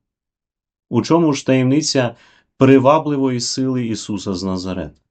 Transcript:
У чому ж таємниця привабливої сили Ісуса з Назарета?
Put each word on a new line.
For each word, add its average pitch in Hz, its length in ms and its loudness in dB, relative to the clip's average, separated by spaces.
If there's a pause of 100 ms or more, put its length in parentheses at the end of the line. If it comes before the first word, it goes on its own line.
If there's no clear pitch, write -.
(880)
У 117 120 0
чому 160 320 2
ж 135 120 -8
таємниця 131 720 0 (420)
привабливої 135 840 4
сили 127 480 -4
Ісуса 104 460 -6
з 90 100 -6
Назарета? 92 680 -6